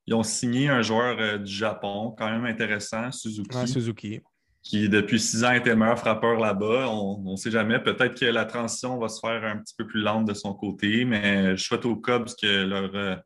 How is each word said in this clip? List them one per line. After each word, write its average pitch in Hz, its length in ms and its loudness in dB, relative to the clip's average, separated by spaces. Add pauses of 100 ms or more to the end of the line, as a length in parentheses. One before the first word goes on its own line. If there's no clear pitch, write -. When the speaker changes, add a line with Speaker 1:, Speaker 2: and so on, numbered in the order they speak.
Speaker 1:
ils 113 80 2
ont 113 80 4
signé 123 460 0
un 123 140 4
joueur, 113 380 2
euh, 107 180 0
du 98 140 -8
Japon, 104 640 -4
quand 110 140 -2
même 113 140 -2
intéressant, 113 640 -4
Suzuki. 110 460 -8
Speaker 2:
Ouais, 123 100 -2
Suzuki. 117 540 -4 (420)
Speaker 1:
Qui, 104 260 0
depuis 104 300 4
six 113 260 0
ans, 123 80 6
était 117 220 4
meilleur 113 240 4
frappeur 113 400 2
là-bas. 110 520 0
On, 101 360 -4
on 95 100 -6
sait 113 140 -6
jamais. 113 320 2
Peut-être 120 360 0
que 135 80 2
la 117 180 2
transition 120 540 -4
va 113 100 -2
se 110 120 -10
faire 113 240 -4
un 107 120 -4
petit - 200 -14
peu 104 100 -6
plus 110 140 -2
lente 107 260 2
de 101 80 0
son 101 200 -6
côté, 104 500 0
mais 101 520 4
je - 80 -4
souhaite 117 220 -2
aux 110 100 0
Cubs 120 320 0 (120)
que 101 240 2
leur, 98 300 -2
euh, 98 320 -2